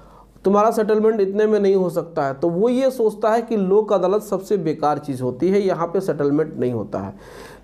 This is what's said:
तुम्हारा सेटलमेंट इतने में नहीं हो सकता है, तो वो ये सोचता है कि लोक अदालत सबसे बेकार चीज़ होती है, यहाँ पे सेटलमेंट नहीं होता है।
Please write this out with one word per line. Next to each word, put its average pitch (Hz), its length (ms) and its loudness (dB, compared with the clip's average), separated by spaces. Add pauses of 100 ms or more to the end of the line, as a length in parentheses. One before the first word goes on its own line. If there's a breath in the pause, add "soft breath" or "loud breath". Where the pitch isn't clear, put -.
(440 loud breath)
तुम्हारा 202 260 4
सेटलमेंट 220 500 2
इतने 196 260 2
में 214 140 2
नहीं 196 140 4
हो 185 160 2
सकता 165 360 -2
है, 135 80 -2
तो 139 140 -2
वो 180 200 2
ये 262 220 2
सोचता 220 400 0
है 233 120 2
कि 233 140 -4
लोक 208 360 2
अदालत 190 300 2
सबसे 202 360 -4
बेकार 151 400 -2
चीज़ 135 240 -6
होती 127 260 -2
है, 196 120 2
यहाँ 170 260 0
पे 185 140 -2
सेटलमेंट 147 540 -2
नहीं 123 180 -2
होता 104 260 -6
है। 98 160 -8 (500 loud breath)